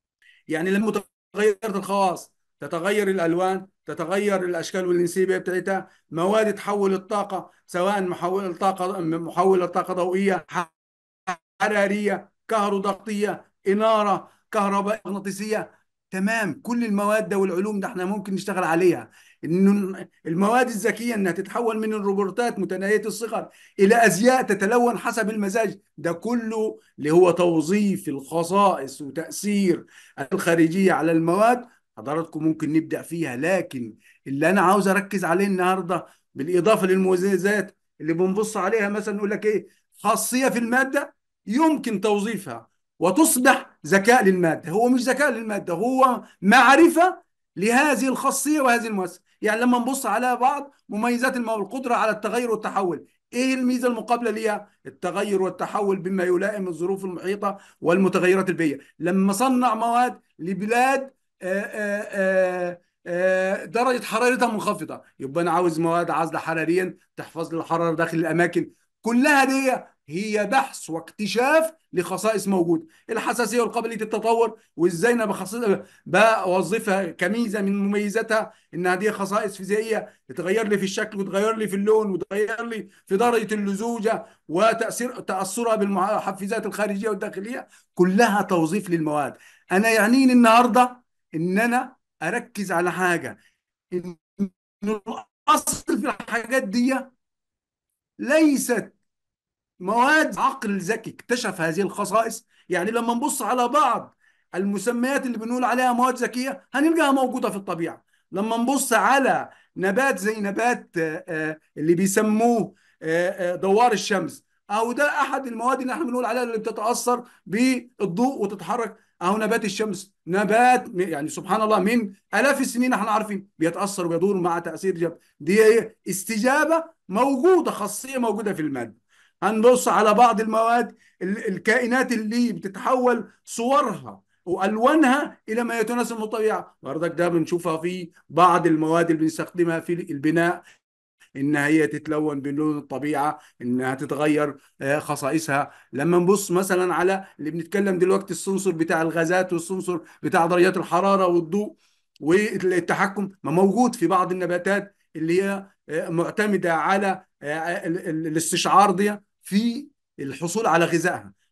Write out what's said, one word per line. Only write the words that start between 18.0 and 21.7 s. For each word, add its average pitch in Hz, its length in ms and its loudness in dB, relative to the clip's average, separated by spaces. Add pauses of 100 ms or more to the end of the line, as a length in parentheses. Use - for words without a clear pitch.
ممكن 196 300 -6
نشتغل 180 300 -4
عليها. 160 460 2 (340)
إنه 190 640 2 (200)
المواد 202 420 2
الذكية 220 460 -4
إنها 196 180 0
تتحول 220 460 -4